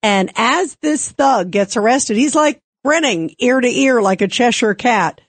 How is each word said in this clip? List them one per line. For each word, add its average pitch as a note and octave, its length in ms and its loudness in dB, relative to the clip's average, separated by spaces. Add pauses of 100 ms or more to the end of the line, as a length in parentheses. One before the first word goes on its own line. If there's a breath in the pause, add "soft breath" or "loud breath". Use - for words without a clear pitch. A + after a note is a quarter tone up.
And D4 360 0
as C#4 440 -2
this D4+ 300 -4
thug A3+ 400 0
gets G3 240 -2
arrested, A3+ 400 0
he's, B3+ 180 0
like, D4+ 280 0 (240)
grinning C4 540 -2
ear B3 200 2
to B3 80 0
ear C4 340 2
like F#3+ 200 0
a G3+ 80 0
Cheshire A#3 460 0
cat. G3+ 540 0